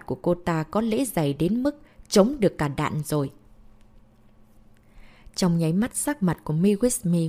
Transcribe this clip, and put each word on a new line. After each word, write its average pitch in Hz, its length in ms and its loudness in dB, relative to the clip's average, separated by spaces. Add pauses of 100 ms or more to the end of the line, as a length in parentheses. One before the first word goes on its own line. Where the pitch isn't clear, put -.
của 127 100 -4
cô 175 200 0
ta 170 280 -2
có 202 180 -2
lẽ 233 240 0
dày 147 280 -2
đến 185 300 0
mức 294 180 -2 (280)
chống 247 300 4
được - 180 2
cả 147 100 -2
đạn 147 380 -4
rồi." 139 260 -2 (2000)
Trong 170 220 2
nháy 160 160 2
mắt, 214 220 0
sắc 294 280 -4
mặt 170 200 0
của 156 100 -4
Mi 196 220 2
With 220 360 -2
Me 170 180 0